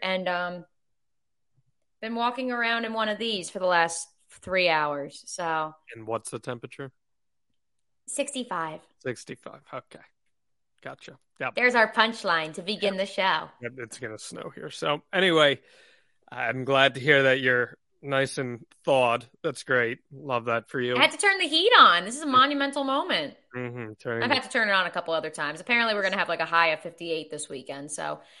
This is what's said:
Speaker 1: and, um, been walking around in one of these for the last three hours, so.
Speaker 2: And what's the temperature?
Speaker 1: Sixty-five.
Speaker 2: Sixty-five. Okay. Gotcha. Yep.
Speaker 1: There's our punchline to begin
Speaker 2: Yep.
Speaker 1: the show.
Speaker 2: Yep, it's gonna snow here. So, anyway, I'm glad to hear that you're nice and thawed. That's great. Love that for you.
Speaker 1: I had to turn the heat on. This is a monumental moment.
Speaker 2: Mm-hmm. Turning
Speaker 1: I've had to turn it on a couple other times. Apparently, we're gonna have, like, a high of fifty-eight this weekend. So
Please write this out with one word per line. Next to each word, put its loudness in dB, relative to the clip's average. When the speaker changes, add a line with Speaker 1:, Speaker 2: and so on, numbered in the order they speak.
Speaker 1:
and, -2
um, -4
been -8
walking -2
around 0
in -6
one 0
of -2
these -4
for -8
the 0
last 2
three 2
hours, 0
so. -4
Speaker 2:
And -16
what's -6
the -8
temperature? -12
Speaker 1:
Sixty-five. -6
Speaker 2:
Sixty-five. -12
Okay. -16
Gotcha. -18
Yep. -4
Speaker 1:
There's 2
our 6
punchline 0
to -10
begin -2
Speaker 2:
Yep. -4
Speaker 1:
the -4
show. 0
Speaker 2:
Yep, -10
it's -14
gonna -10
snow -14
here. -14
So, -4
anyway, 4
I'm -4
glad 4
to -8
hear 6
that 4
you're 0
nice -2
and -6
thawed. 2
That's -6
great. 2
Love -4
that -2
for -4
you. 0
Speaker 1:
I 4
had 6
to -12
turn 2
the 0
heat 2
on. 8
This -8
is -10
a -6
monumental 2
moment. -2
Speaker 2:
Mm-hmm. -8
Turning -4
Speaker 1:
I've 0
had 0
to -14
turn -2
it 0
on 2
a -6
couple -4
other -2
times. -8
Apparently, 0
we're -2
gonna 0
have, -2
like, -2
a 0
high 4
of 0
fifty-eight -8
this -10
weekend. -12
So -6